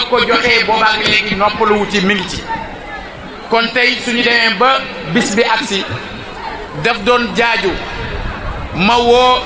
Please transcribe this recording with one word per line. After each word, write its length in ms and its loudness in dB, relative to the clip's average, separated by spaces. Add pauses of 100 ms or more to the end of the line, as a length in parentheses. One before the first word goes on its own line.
ko 160 2
joxee 400 2
boobaak 400 2
léegi 300 0
noppaluwu 560 2
ci, 100 0
mi 140 2
ngi 140 -4
ci. 140 -6 (1040)
Kon 240 2
tey 320 2
suñu 180 0
demee 340 2
ba 220 4 (340)
bis 220 2
bi 80 4
agsi, 400 0 (1000)
daf 200 2
doon 320 2
jaaju 360 2 (1040)
ma 220 4
woo 480 6